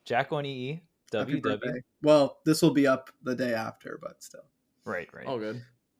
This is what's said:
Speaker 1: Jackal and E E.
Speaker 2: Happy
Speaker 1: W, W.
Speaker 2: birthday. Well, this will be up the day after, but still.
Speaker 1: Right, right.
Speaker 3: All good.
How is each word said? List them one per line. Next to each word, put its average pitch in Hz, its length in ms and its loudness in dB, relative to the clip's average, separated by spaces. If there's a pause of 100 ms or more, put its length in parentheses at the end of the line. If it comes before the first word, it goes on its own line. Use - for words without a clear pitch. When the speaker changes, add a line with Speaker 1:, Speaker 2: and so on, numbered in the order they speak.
Speaker 1:
Jackal 135 340 -2
and 143 80 -6
E 139 40 -8
E. 131 200 -8 (420)
Speaker 2:
Happy 127 220 -2
Speaker 1:
W, 127 60 0
W. 107 200 -2
Speaker 2:
birthday. 123 200 -6 (220)
Well, 147 420 6
this 156 180 2
will 160 100 6
be 139 160 4
up 131 220 0 (120)
the 127 140 -2
day 123 180 -2
after, - 480 -8
but - 200 -16
still. - 220 -20 (400)
Speaker 1:
Right, 90 300 -6
right. - 120 -14
Speaker 3:
All 131 120 -6
good. 110 240 -8 (380)